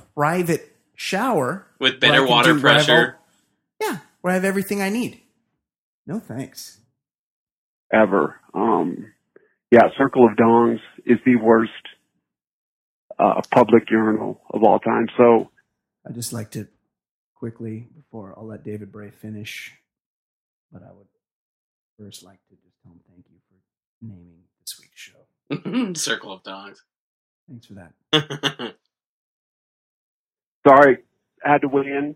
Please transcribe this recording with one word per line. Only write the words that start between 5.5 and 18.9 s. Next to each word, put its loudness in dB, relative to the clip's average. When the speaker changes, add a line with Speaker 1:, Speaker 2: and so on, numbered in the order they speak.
Speaker 1:
No -10
thanks. -16
Speaker 3:
Ever. 0
Um, -4
yeah, 6
Circle 2
of -6
Dongs 2
is 2
the 4
worst, 2
uh, 0
public 4
urinal -2
of -2
all 4
time. -4
So 4
Speaker 1:
I'd -16
just -12
like -12
to -12
quickly, -14
before -20
I'll -20
let -20
David -16